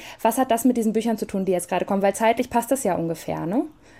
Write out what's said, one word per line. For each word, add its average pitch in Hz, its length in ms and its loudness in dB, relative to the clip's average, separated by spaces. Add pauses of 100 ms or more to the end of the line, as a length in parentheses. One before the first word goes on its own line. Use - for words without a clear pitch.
(220)
Was 226 160 2
hat 262 140 0
das 233 120 0
mit 247 140 4
diesen 220 160 2
Büchern 220 240 0
zu 208 80 -4
tun, 190 200 -4
die 190 80 2
jetzt 175 160 -2
gerade 185 160 0
kommen? 196 180 0
Weil 202 100 4
zeitlich 233 380 2
passt 233 180 0
das 262 140 0
ja 185 100 0
ungefähr, 165 540 -4
ne? 233 160 0 (360)